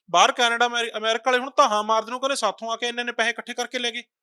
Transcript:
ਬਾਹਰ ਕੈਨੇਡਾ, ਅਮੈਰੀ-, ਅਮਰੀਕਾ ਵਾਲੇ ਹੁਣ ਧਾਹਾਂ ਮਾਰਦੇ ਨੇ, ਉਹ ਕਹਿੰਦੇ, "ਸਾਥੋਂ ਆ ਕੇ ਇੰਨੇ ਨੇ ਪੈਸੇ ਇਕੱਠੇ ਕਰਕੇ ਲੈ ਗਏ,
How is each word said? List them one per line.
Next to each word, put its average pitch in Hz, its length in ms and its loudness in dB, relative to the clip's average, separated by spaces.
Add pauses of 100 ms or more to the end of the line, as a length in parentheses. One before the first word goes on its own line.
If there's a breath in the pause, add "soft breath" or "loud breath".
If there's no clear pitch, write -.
(120)
ਬਾਹਰ 190 200 6
ਕੈਨੇਡਾ, 240 340 2
ਅਮੈਰੀ-, 240 320 -2
ਅਮਰੀਕਾ 226 340 0
ਵਾਲੇ 247 60 4
ਹੁਣ 269 200 -4
ਧਾਹਾਂ 214 260 4
ਮਾਰਦੇ 220 280 0
ਨੇ, 247 40 -8
ਉਹ 247 40 -6
ਕਹਿੰਦੇ, 269 160 -2
"ਸਾਥੋਂ 226 360 -4
ਆ 226 40 -4
ਕੇ 240 120 -6
ਇੰਨੇ 240 160 -4
ਨੇ 240 80 -6
ਪੈਸੇ 233 180 0
ਇਕੱਠੇ 233 240 -8
ਕਰਕੇ 247 260 -8
ਲੈ 240 120 -4
ਗਏ, 233 120 -10 (200)